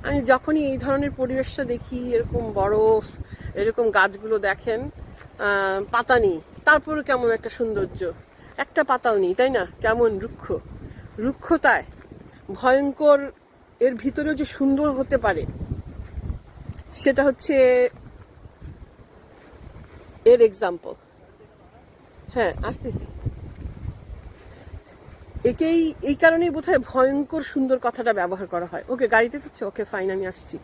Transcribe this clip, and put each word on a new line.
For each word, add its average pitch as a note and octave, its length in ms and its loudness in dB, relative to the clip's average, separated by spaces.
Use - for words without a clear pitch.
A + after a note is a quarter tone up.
আমি C#4 200 0
যখনই C#4 420 2
এই C4+ 140 -2
ধরনের C#4 320 0
পরিবেশটা C4 540 -4
দেখি, B3 500 -6
এরকম A3+ 380 -2
বরফ, G#3+ 520 2
এরকম A3 360 0
গাছগুলো G3+ 480 0
দেখেন, G3+ 440 -4
আহ, G3+ 1080 -4
পাতা A#3+ 280 2
নেই, F#3 220 2
তারপরে D4+ 380 2
কেমন B3 280 0
একটা A3+ 200 -2
সৌন্দর্য, G3 640 -4
একটা C#4+ 280 0
পাতাও B3 340 2
নেই, F#3 160 2
তাই B3+ 160 4
না? G3+ 160 0
কেমন A3+ 380 2
রুক্ষ, - 340 -10
রুক্ষতায় B3+ 680 0
ভয়ঙ্কর, C#4 800 4
এর B3+ 140 4
ভিতরেও C#4+ 400 -2
যে C#4 100 -2
সুন্দর C#4 460 2
হতে C4+ 280 0
পারে, F#3 280 0
সেটা C4+ 320 2
হচ্ছে B3+ 640 4
এর A#3+ 160 10
এক্সাম্পল। F#3+ 520 2
হ্যাঁ, F#3 180 0
আসতেছি। - 400 -8
একেই, D#4+ 540 0
এই C#4+ 120 0
কারণেই E4 360 4
বোধহয় D#4 280 0
ভয়ঙ্কর C#4 640 0
সুন্দর C4 400 0
কথাটা A#3 300 0
ব্যবহার F#3 340 -2
করা F3 200 -4
হয়। E3+ 220 -10
ওকে, B3+ 200 0
গাড়িতে A3+ 300 2
যাচ্ছে? - 260 -12
ওকে, G3+ 200 -6
ফাইন, F#3+ 260 -4
আমি F#3+ 160 -4
আসছি। - 380 -12